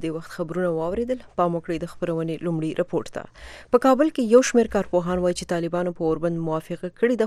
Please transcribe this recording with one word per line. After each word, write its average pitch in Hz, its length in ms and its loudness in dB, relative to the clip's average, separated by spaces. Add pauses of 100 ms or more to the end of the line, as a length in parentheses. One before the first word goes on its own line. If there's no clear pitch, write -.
دې 165 100 -4
وخت 165 220 -10
خبرونه 175 400 -2
واورېدل. 233 440 -2 (200)
پام 175 160 2
وکړئ 165 260 -4
د 170 100 -6
خبرونې 165 440 -4 (100)
لومړي 160 340 -2
رپورټ 175 280 -2 (100)
ته. - 60 -6 (500)
په 247 40 6 (100)
کابل 262 260 6
کې 262 100 -2 (120)
یو 254 140 12
شمېر 233 260 4
کارپوهان 180 480 0
وایي 180 160 2
چې - 120 -10
طالبانو 175 460 -2
په 165 140 -2
اوربند 165 340 -2
موافقه 160 440 -4
کړې 240 300 0
ده، 220 80 2